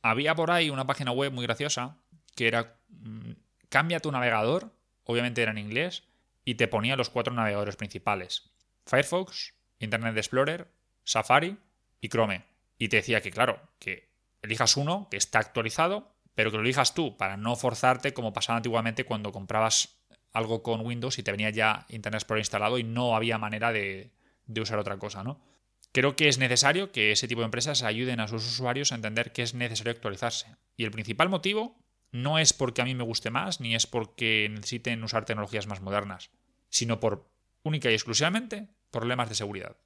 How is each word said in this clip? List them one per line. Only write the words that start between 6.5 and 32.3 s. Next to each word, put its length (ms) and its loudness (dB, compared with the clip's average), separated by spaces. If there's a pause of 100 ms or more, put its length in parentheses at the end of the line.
te 120 2
ponía 280 2
los 140 0
cuatro 240 -2
navegadores 420 0
principales. 760 -4 (340)
Firefox, 680 0 (260)
Internet 380 -2
Explorer, 500 0 (360)
Safari 540 4 (420)
y 100 -8
Chrome. 360 2 (320)
Y 120 -2
te 80 4
decía 240 2
que, 100 -8
claro, 300 0 (180)
que 300 -10 (320)
elijas 340 2
uno 360 -2
que 60 -6
está 220 2
actualizado, 760 0 (180)
pero 160 2
que 80 -2
lo 60 0
elijas 300 4
tú 220 -2
para 220 -2
no 180 -2
forzarte 580 2
como 200 -4
pasaba 240 -2
antiguamente 480 0
cuando 260 -6
comprabas 680 0 (320)
algo 300 0
con 220 0
Windows 340 -4
y 40 -8
te 80 -2
venía 200 0
ya 380 2
Internet 320 -6
Explorer 200 0
instalado 380 0
y 40 -2
no 320 0
había 220 2
manera 340 0
de, 400 -4 (340)
de 160 -4
usar 180 -2
otra 180 -4
cosa, 260 -10
¿no? 200 -10 (480)
Creo 240 4
que 140 6
es 80 4
necesario 540 4
que 200 4
ese 160 2
tipo 140 -2
de 40 2
empresas 380 -2
ayuden 380 -2
a 60 -2
sus 200 -6
usuarios 440 -2
a 40 -8
entender 380 -4
que 100 -2
es 100 -4
necesario 380 -4
actualizarse. 640 -6 (220)
Y 80 -2
el 60 -4
principal 360 0
motivo 500 -2 (340)
no 280 0